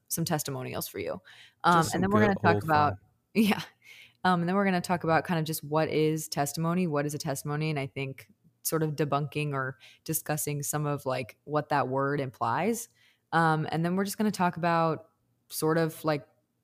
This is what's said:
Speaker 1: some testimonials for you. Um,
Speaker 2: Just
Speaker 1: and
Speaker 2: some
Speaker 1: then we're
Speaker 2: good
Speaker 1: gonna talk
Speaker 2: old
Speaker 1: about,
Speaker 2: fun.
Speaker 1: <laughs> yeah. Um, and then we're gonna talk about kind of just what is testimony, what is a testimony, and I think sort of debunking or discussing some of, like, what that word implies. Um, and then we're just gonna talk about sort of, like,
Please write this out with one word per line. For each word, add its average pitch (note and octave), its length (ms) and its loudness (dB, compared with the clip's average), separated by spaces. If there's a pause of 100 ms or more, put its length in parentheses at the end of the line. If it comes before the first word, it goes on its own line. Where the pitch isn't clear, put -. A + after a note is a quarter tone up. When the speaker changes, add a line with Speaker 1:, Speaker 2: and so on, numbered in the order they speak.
Speaker 1:
some - 160 -4
testimonials C#3 640 -4
for - 120 -10
you. - 220 -6 (420)
Um, E3+ 160 6
Speaker 2:
Just D#3+ 160 2
Speaker 1:
and E3+ 60 0
Speaker 2:
some - 0 -
Speaker 1:
then F#3+ 100 2
we're G#3+ 160 4
Speaker 2:
good G3 140 2
Speaker 1:
gonna E3+ 120 6
talk - 20 -
Speaker 2:
old G#2 80 0
Speaker 1:
about, D3+ 300 4
Speaker 2:
fun. F#2+ 60 -10 (180)
Speaker 1:
<laughs> - 160 -20
yeah. G#3+ 280 4 (640)
Um, F3+ 180 4
and E3+ 80 0
then F#3 60 2
we're G3+ 100 2
gonna F#3 140 2
talk F3 240 -2
about D#3+ 220 2
kind E3+ 140 0
of D#3 60 0
just D#3 180 -6
what D3+ 260 0
is D#3 400 0
testimony, E3 580 0
what D3 180 0
is D3 80 -4
a D3 40 -6
testimony, D3 540 -4
and D3 80 -2
I C3+ 80 -4
think C3+ 420 -10 (340)
sort D#3+ 180 -2
of D#3 140 0
debunking D3 580 -2
or C3+ 240 -4 (280)
discussing D3+ 580 -4
some D3+ 240 -2
of, C#3+ 180 -4
like, B2+ 380 -4
what D3 260 -4
that C3+ 180 2
word C#3 320 0
implies. C#3 720 -2 (420)
Um, D#3+ 400 2
and E3 140 0
then F3 100 0
we're G3 100 0
just G3 120 -6
gonna G#3+ 140 2
talk F3+ 260 0
about E3 520 0 (400)
sort D#3+ 280 0
of, D#3+ 260 0
like, D3+ 220 0 (380)